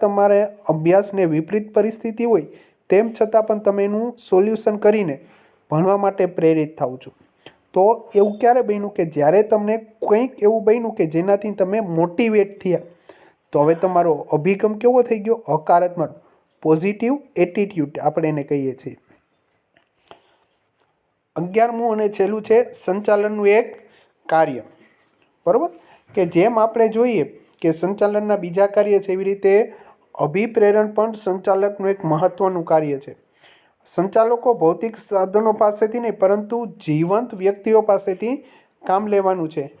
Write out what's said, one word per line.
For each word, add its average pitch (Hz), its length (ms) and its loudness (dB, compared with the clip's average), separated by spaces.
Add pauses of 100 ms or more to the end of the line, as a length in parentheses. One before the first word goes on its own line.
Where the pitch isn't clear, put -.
તમારે 202 440 4
અભ્યાસને 190 800 0
વિપરીત 165 500 -2
પરિસ્થિતિ 220 500 -2
હોય 196 220 2 (440)
તેમ 226 220 2 (100)
છતાં 214 200 2
પણ 220 160 -2
તમે 202 260 0
એનું 220 320 -4
સોલ્યુશન 214 600 0
કરીને 208 420 0 (520)
ભણવા 185 260 2
માટે 196 300 0
પ્રેરિત 160 520 0
થાવ 127 180 -4
છો. - 160 -20 (640)
તો 208 400 2
એવું 208 240 2
ક્યારે 240 240 4
બન્યું 208 320 -6
કે 180 100 -2
જ્યારે 156 380 2
તમને 214 340 0 (320)
કંઈક 233 340 0
એવું 214 220 2
બન્યું 214 300 0
કે 185 120 -2
જેનાથી 196 440 0
તમે 196 300 -2
મોટિવેટ 196 800 0
થયા, 180 180 -2 (720)
તો 147 80 2
હવે 156 140 4
તમારો 175 400 2
અભિગમ 190 600 0
કેવો 240 280 2
થઈ 233 160 -2
ગયો? 226 300 -4
હકારાત્મક, 175 680 0 (480)
પોઝિટિવ 208 560 0 (180)
એટીટ્યુડ 175 600 -2
આપણે 156 300 -2
એને 151 140 -4
કહીએ 139 300 -4
છીએ. 120 240 -16 (2500)
અગિયારમું 226 560 -2
અને 214 160 0
છેલ્લું 208 340 -2
છે 226 300 2
સંચાલનનું 208 760 -2
એક - 400 0 (400)
કાર્ય, 151 340 0 (840)
બરોબર? 262 240 2 (440)
કે 190 120 0
જેમ 220 320 2
આપણે 226 300 2
જોઈએ 220 360 0 (380)
કે 165 100 2
સંચાલનના 202 640 -2
બીજા 180 300 -2
કાર્ય 208 320 2
છે 196 140 -6
એવી 190 120 -4
રીતે 196 480 0 (420)
અભિપ્રેરણ 208 760 0
પણ 214 200 -2
સંચાલકનું 196 800 -2
એક 196 140 -6
મહત્વનું 180 600 -2
કાર્ય 156 340 0
છે. - 180 -20 (720)
સંચાલકો 226 680 0
ભૌતિક 165 420 -2
સાધનો 202 560 0
પાસેથી 214 480 0
નહીં 220 180 -4
પરંતુ 208 480 -2
જીવંત 180 680 -2
વ્યક્તિઓ 196 460 0
પાસેથી 214 640 -2 (420)
કામ 196 200 0
લેવાનું 190 420 0
છે. 147 220 -8 (100)